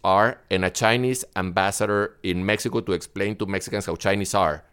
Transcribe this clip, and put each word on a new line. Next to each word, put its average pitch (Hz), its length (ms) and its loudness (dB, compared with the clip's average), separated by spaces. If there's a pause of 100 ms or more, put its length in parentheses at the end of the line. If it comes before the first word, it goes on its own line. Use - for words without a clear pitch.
are, 101 360 4 (100)
and 92 140 2
a 92 60 2
Chinese 123 560 0 (100)
ambassador 101 880 0
in 90 200 -2
Mexico 107 360 -2
to 98 140 -2
explain 101 420 -4
to 104 100 -4
Mexicans 98 400 -4
how 82 100 -4
Chinese 98 380 -2
are. 80 400 2